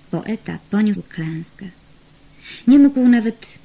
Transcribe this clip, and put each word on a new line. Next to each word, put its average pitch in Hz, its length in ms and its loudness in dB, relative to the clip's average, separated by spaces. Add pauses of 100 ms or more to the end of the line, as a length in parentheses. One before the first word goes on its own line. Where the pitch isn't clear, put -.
(100)
poeta, 175 480 -10 (120)
poniósł 202 320 -2
klęskę. 160 640 -14 (1000)
Nie 277 100 6
mógł 277 300 2
nawet 226 560 -2